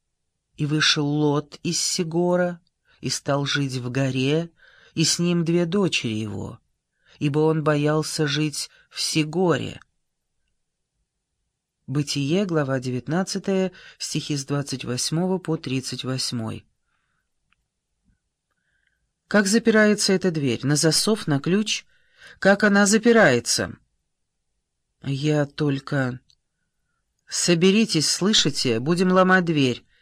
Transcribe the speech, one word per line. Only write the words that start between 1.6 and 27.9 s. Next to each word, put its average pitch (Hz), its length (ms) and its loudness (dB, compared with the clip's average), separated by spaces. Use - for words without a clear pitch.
из 170 160 -4
Сегора, 175 800 -2
и 127 80 -4
стал 143 340 -2
жить 139 300 -2
в 123 160 -6
горе, 135 600 0
и 170 100 0
с - 140 0
ним 175 260 0
две 170 220 2
дочери 165 480 0
его, 107 440 -8
ибо 147 220 -2
он 156 220 2
боялся 151 640 0
жить 147 440 -4
в - 140 -10
Сегоре. 156 800 -2
Бытие, 143 600 -2
глава 139 340 -2
девятнадцатая, 180 880 -2
стихи - 360 -6
с 135 120 -6
двадцать 139 400 -6
восьмого 160 500 -2
по 165 220 -4
тридцать 127 440 -6
восьмой. 123 640 -6
Как 202 180 4
запирается 214 680 4
эта 185 160 0
дверь? 139 340 -2
На 143 120 2
засов, 165 500 0
на 143 120 0
ключ? 202 460 -2
Как 196 260 4
она 202 220 6
запирается? 196 880 4
Я 147 420 0
только: 139 720 -4
"Соберитесь, 175 800 2